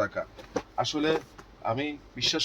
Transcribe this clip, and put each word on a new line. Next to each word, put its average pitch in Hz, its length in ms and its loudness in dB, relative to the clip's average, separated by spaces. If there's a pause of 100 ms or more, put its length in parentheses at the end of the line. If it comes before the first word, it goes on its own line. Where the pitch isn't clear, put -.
টাকা। 92 200 0 (640)
আসলে 151 280 2 (600)
আমি, 135 140 0 (340)
বিশ্বাস 147 260 2